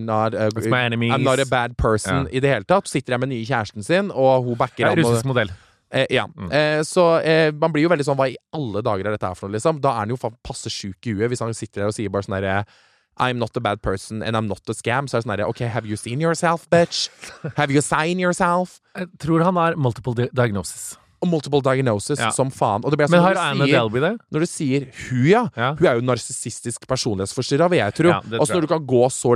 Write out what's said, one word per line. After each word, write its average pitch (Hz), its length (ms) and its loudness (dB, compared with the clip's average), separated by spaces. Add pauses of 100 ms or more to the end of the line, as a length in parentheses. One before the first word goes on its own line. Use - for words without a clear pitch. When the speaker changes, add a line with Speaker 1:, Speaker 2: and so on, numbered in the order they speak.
Speaker 1:
not 110 280 0
a, 110 160 0
Speaker 2:
It's 107 180 -4
my 123 140 2
enemies. 117 320 0
Speaker 1:
I'm - 100 2
not 131 160 2
a 135 60 2
bad 123 320 -2
person," 104 480 0
Speaker 2:
Ja. - 80 -8
Speaker 1:
i 127 60 0
det 139 100 2
hele 110 140 0
tatt. 190 240 2
Så - 100 -2
sitter 127 160 -4
jeg 120 60 0
med 131 100 -4
nye 113 160 -6
kjæresten 110 400 -4
sin, 190 240 2
og 131 360 4
hun 120 120 -2
backer 127 240 -2
Speaker 2:
Ja, 151 80 4
Speaker 1:
han, - 80 2
og 160 80 4
Speaker 2:
russisk 117 200 2
modell. 120 260 0 (400)
Speaker 1:
Eh, 131 180 0
ja. 117 160 0
Speaker 2:
Mm. 95 260 -10
Speaker 1:
Eh, 151 300 2
så, 165 420 4
eh, 160 280 4
man 156 200 -2
blir 151 120 2
jo 170 60 4
veldig 151 140 2
sånn, 139 140 0
"Hva 131 140 2
i - 40 -10 (160)
alle 110 300 -4
dager 98 240 -2
er 107 60 -2
dette 104 160 -4
her 90 80 -6
for 98 120 -10
noe, 107 120 -4
liksom?" 160 200 0
Da 139 120 0
er 117 80 -2
han 104 100 -2
jo 127 80 -4
fa-, 117 160 -6 (100)
passe - 300 -10
sjuk - 320 -12
i 113 80 -4
huet 110 160 0
hvis 123 100 -4
han 113 140 -4
sitter - 280 -10
der 101 80 0
og 107 40 -2
sier 101 160 -6
bare 98 140 -2
sånn 98 180 -4
derre, 98 240 0 (540)
"I'm 123 180 0
not 113 180 -4
a 131 60 -4
bad 104 220 -2
person, 104 400 -6
and 113 120 -2
I'm 110 120 0
not - 200 -8
a 117 60 -2
scam." 120 340 -4
Så 123 100 -2
er 113 40 -2
det 113 60 -6
sånn 101 100 -4
derre, 98 100 -2
"Ok, 113 120 -4 (100)
have 110 160 -4
you 104 120 -6
seen 120 220 -8
yourself, 165 520 -2
bitch? - 380 2 (220)
Speaker 2:
<laughs> - 260 -12
Speaker 1:
Have 147 120 2
you 139 120 4
seen 165 380 0
yourself?" 180 600 0 (180)
Speaker 2:
Jeg 180 100 -8 (120)
tror 160 240 2
han 185 120 2
har 165 200 2
multiple 123 400 -2
di-, 120 180 -2
diagnosis. 110 640 -2 (220)
Speaker 1:
Og 180 100 0
multiple 143 340 0
diagnosis 131 560 0
Speaker 2:
Ja. 113 100 0
Speaker 1:
som 131 220 0
faen. 117 340 0
Og 139 60 -2
det 151 80 0
blir 147 100 2
Speaker 2:
Men 175 100 6
Speaker 1:
sånn, 170 40 6
Speaker 2:
har 190 100 4
Speaker 1:
når - 0 -
du 190 60 -2
Speaker 2:
Anna 143 260 0
Speaker 1:
sier, 139 80 4
Speaker 2:
Delvey 117 280 2
det? 208 180 0 (120)
Speaker 1:
når 156 80 -2
du 170 60 0
sier 139 400 -2 (240)
hun, 127 160 2
ja, 202 320 6
Speaker 2:
Ja. 123 160 0
Speaker 1:
hun 160 140 2
er 139 60 4
jo 117 40 0
en 123 80 -2
narsissistisk 120 800 -6
personlighetsforstyrret, 131 840 0
vil 160 80 4
jeg 101 160 0
tro. 160 140 4
Speaker 2:
Ja, 98 120 4
det 113 180 -4
Speaker 1:
Altså, 139 140 0
Speaker 2:
tror - 0 -
jeg. 175 80 2
Speaker 1:
når - 0 -
du 156 60 0
kan 160 180 -2
gå 123 240 4
så 120 260 0